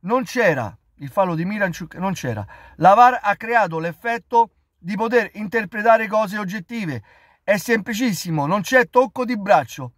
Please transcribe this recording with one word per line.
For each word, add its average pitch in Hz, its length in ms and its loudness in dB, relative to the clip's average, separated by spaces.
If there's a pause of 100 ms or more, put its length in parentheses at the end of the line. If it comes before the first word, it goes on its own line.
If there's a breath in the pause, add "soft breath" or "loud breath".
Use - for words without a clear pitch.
non 240 220 -2
c'era, 160 520 0 (200)
il 143 140 -14
fallo 175 260 0
di 165 100 -4
Miranchuk 190 500 -6
non 190 180 -4
c'era. 107 300 -6 (340 loud breath)
La 180 180 6
var 247 260 6
ha 202 140 0
creato 220 420 -2
l'effetto 226 760 -2 (260)
di 180 160 -8
poter 226 380 0
interpretare 220 760 0
cose 214 320 -2
oggettive. 185 640 -8 (400 soft breath)
È 202 140 2
semplicissimo, 202 880 -2
non 196 140 0
c'è 247 280 2
tocco 254 360 0
di 233 120 -4
braccio. 151 600 0